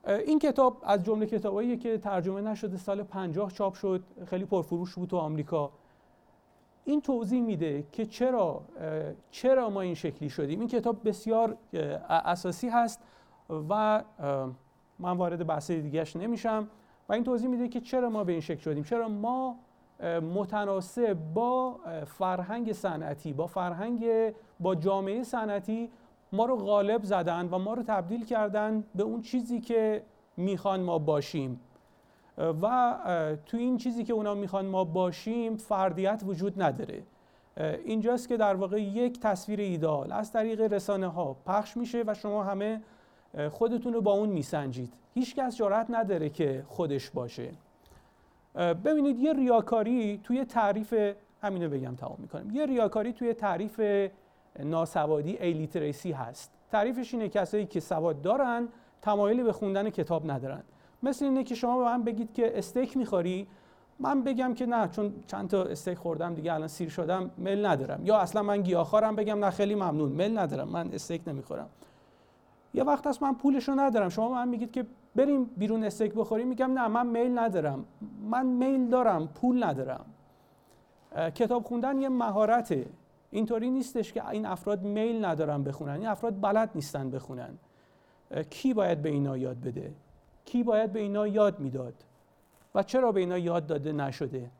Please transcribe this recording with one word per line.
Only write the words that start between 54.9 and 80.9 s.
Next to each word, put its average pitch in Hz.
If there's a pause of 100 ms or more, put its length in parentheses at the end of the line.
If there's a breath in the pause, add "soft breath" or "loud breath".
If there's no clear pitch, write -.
ایلیتریسی 156
هست. 131 (180)
تعریفش 233
اینه: 220
کسایی 202
که 185
سواد 156
دارن، 240 (340 loud breath)
تمایلی 208
به 226
خوندن 196
کتاب 160
ندارن. 135 (400 soft breath)
مثل 269
اینه 269
که 254
شما 240
به 247
من 240
بگید 220
که 226
"استیک 247
می‌خوری؟" 196 (500 loud breath)
من 269
بگم 254
که 247
"نه، 226
چون 208 (120)
چند 196
تا 196
استیک -
خوردم 170
دیگه، 160
الان 156
سیر 170
شدم، 180
میل 196
ندارم." 156
یا 214
اصلاً 202
من 202
گیاهخوارم، 185
بگم 208
"نه، 202
خیلی 202
ممنون، 151
میل 202
ندارم، 143
من 170
استیک 170
نمی‌خورم." 139 (1040 soft breath)
یه 262
وقت 285
هست 285
من 277
پولشو 269
ندارم، 233
شما 220
به 254
من 247
میگید 240
که 254 (300)
"بریم 277
بیرون 220
استیک 214
بخوریم"، 220
می‌گم 254
"نه، 254
من 240
میل 240
ندارم، 165 (460)
من 254
میل 254
دارم، 220
پول 247
ندارم." 131 (1080 soft breath)